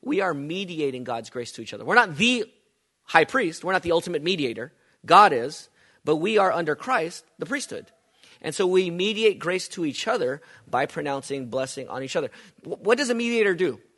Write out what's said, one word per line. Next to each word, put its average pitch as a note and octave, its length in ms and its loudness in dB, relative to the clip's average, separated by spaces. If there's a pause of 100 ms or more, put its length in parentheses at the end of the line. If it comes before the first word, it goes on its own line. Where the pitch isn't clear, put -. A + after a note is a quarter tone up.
We A#3+ 200 -2
are F#3 120 0
mediating D3+ 680 -6
God's A#2 260 -8
grace A#2+ 240 -10
to - 80 -14
each A2 120 -12
other. G#2 120 -12
We're E3+ 100 2
not G3 220 2
the A#3 280 2 (580)
high E3 220 6
priest. G3 380 -2
We're F3+ 100 -2
not F#3 80 2
the E3 120 -2
ultimate E3+ 280 -2
mediator. C#3+ 520 -4 (320)
God F#3 280 10
is. B2+ 360 -6 (360)
But D#3 120 2
we G#3 200 0
are F#3+ 140 4
under D3+ 240 -2
Christ, F3+ 500 -4 (140)
the D#3+ 60 -6
priesthood. G3 420 -8 (540)
And - 140 -8
so G3 100 2
we F#3 240 4
mediate G3 500 0
grace F3+ 300 -4
to F3 160 -4
each C#3+ 220 -4
other D3+ 340 -2 (280)
by B2+ 160 0
pronouncing C#3 600 -6
blessing C3 420 -6
on B2+ 140 -8
each C3+ 120 -8
other. D3+ 140 -2 (340)
Wh-, - 180 -10
what A3+ 160 4
does C4+ 120 0
a A#3+ 60 2
mediator A3+ 380 2
do? D#3+ 280 -2 (160)